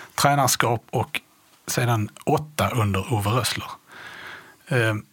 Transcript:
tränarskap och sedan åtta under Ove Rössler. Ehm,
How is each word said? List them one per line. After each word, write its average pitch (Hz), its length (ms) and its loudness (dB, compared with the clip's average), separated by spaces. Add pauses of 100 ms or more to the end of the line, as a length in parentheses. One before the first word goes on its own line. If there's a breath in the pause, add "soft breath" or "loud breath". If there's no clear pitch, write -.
(160 loud breath)
tränarskap 127 720 2
och - 320 -2 (460)
sedan 117 420 0 (140)
åtta 143 460 0
under 101 440 0
Ove 104 160 0
Rössler. 110 380 0 (1000 loud breath)
Ehm, 110 460 0